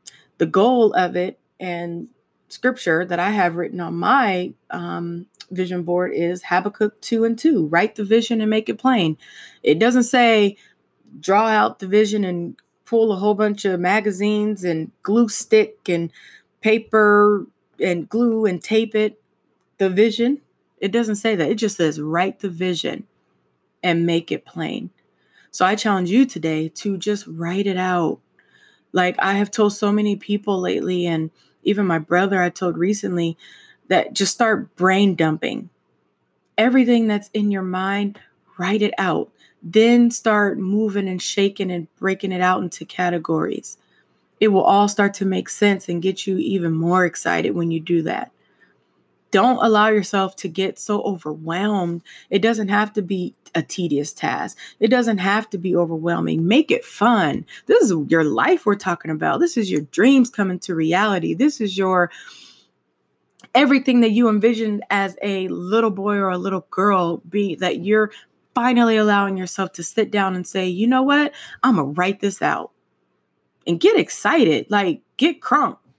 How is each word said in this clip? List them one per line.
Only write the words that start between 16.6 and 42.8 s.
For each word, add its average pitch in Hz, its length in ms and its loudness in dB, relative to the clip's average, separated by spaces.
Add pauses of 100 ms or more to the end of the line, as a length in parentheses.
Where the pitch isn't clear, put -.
paper 208 840 2 (320)
and 175 280 -2
glue 220 380 0
and 180 180 -2
tape 220 320 0
it, 214 240 0 (600)
the 190 100 2
vision. 233 500 2 (400)
It 190 120 -4
doesn't 226 240 0
say 220 200 -2
that. 160 140 0
It 220 60 0
just 208 220 -4
says, 156 220 0
"Write 170 400 -4
the 196 100 -8
vision 175 560 -6 (800)
and 170 220 0
make 165 260 -2
it 160 140 -8
plain." 165 460 -10 (580)
So - 160 -2
I 196 100 2
challenge 190 360 -2
you 254 140 4
today 160 420 -4
to 196 300 -6
just 202 300 -4
write 170 380 -6
it 190 120 -2
out. 180 420 -2 (720)
Like, 180 280 0
I 196 160 0
have 202 140 0
told 208 220 2
so 208 180 -2
many 208 280 0
people 202 420 -4
lately, 180 460 -2
and 160 260 -2 (320)
even 202 240 0
my 170 100 0
brother 185 440 0
I 175 80 2
told 175 280 -4
recently, 175 600 -2 (500)
that - 260 0
just 196 200 -2
start - 420 -2
brain 190 400 4
dumping. 160 540 -2 (880)
Everything 240 500 4
that's 208 260 -2
in 208 180 0
your 196 100 -2
mind, 196 580 -4 (380)
write 196 240 0
it 208 160 0
out. 165 340 -2 (360)
Then 233 440 6
start 208 480 0
moving 196 500 -2
and 185 120 -6
shaking 196 500 -2
and 175 260 -6
breaking 190 340 -4
it 180 80 -4
out 185 220 2
into - 240 -10